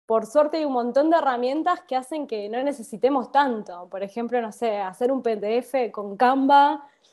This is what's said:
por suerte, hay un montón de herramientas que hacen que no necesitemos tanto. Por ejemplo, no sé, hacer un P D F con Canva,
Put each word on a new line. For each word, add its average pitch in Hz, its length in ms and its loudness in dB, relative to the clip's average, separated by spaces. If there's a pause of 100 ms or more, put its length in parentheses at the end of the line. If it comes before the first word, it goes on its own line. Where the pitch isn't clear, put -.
por 220 200 0
suerte, 294 320 2
hay 311 60 -2
un 277 80 -2
montón 254 380 2
de 330 60 4
herramientas 285 680 0
que - 140 -4
hacen 269 300 -6
que 208 220 -8
no 233 140 -4
necesitemos 262 680 -2
tanto. 208 560 -2
Por 190 140 -10
ejemplo, 233 380 -4
no 220 120 -6
sé, 220 260 -2
hacer 196 320 -2
un 269 120 -2
P 226 140 0
D 208 220 -2
F 247 320 -4
con 202 260 -12
Canva, 269 680 4 (260)